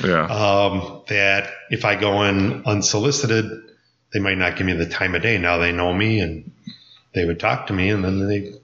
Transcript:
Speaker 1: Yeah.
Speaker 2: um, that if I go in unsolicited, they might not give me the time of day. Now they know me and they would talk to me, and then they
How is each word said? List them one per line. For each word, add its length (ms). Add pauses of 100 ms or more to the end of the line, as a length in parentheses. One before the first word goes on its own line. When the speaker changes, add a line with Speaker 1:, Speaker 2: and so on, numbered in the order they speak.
Speaker 1:
Yeah. 240
Speaker 2:
um, 840
that 420 (200)
if 140
I 120
go 260
in 420
unsolicited, 840 (680)
they 80
might 180
not 180
give 100
me 80
the 120
time 300
of 60
day. 160
Now 200
they 140
know 200
me 280
and 320 (600)
they 100
would 160
talk 260
to 60
me, 180
and 140
then 240
they 240 (120)